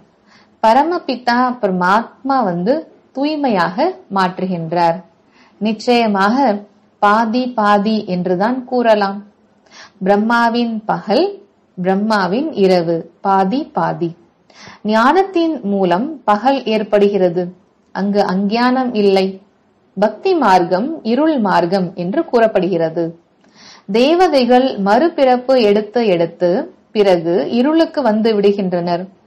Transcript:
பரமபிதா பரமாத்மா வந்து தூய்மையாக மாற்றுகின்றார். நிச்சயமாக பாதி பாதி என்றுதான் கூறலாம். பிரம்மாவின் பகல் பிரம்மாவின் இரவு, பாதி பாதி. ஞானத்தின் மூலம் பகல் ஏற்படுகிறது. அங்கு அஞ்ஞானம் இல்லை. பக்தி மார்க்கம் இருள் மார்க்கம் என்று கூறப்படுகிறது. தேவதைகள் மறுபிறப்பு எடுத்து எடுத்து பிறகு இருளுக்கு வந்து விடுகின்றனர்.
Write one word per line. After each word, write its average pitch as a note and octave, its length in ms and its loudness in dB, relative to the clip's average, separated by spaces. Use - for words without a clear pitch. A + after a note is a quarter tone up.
பரமபிதா C4 760 0
பரமாத்மா G#3 880 -2
வந்து F3+ 320 -2
தூய்மையாக C4 720 -2
மாற்றுகின்றார். F3 880 -2
நிச்சயமாக A3 760 0
பாதி A3 400 2
பாதி G#3 440 2
என்றுதான் F#3 580 -2
கூறலாம். G#3 540 0
பிரம்மாவின் A3+ 840 0
பகல் G3 420 -2
பிரம்மாவின் G3+ 680 0
இரவு, F3 580 0
பாதி G3 520 0
பாதி. E3 440 -4
ஞானத்தின் D#4+ 800 0
மூலம் G3 600 -2
பகல் A#3+ 400 0
ஏற்படுகிறது. G3+ 880 0
அங்கு G3+ 300 -2
அஞ்ஞானம் A#3+ 720 -2
இல்லை. G3 460 0
பக்தி A3 340 0
மார்க்கம் G#3 680 0
இருள் C#4+ 360 0
மார்க்கம் F3+ 560 0
என்று G3+ 300 -4
கூறப்படுகிறது. E3+ 960 -2
தேவதைகள் C4 920 2
மறுபிறப்பு B3+ 800 2
எடுத்து G#3 440 0
எடுத்து F3+ 680 0
பிறகு F#3 580 0
இருளுக்கு D4+ 520 0
வந்து A3 380 0
விடுகின்றனர். F#3 640 0